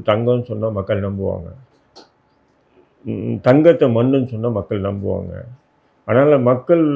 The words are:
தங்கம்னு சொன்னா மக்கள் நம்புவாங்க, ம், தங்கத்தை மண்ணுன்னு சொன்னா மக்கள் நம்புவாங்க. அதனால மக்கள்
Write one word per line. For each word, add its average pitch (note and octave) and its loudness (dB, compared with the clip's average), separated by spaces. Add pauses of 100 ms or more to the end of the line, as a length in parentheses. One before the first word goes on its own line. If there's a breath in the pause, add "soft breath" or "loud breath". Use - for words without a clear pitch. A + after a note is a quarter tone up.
தங்கம்னு A#2 0
சொன்னா A2 -6
மக்கள் G2+ -4
நம்புவாங்க, F#2+ -6 (1600)
ம், A2+ -6
தங்கத்தை D3+ 4
மண்ணுன்னு B2+ 0
சொன்னா A#2 -6
மக்கள் G#2 -4
நம்புவாங்க. F#2+ -6 (760)
அதனால C#3 4
மக்கள் B2+ 2 (120)